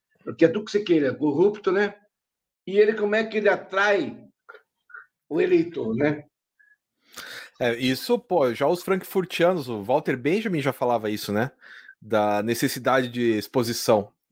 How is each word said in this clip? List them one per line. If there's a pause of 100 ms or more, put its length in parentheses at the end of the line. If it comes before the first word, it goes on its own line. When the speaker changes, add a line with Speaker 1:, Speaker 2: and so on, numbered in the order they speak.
(380)
Speaker 1:
que
é
tudo
que
você
queira,
corrupto,
né? (680)
E
ele,
como
é
que
ele
atrai (1040)
o
eleitor,
né? (1300)
Speaker 2:
É,
isso,
pô,
já
os
frankfurtianos,
o
Walter
Benjamin
já
falava
isso,
né? (500)
Da
necessidade
de
exposição. (200)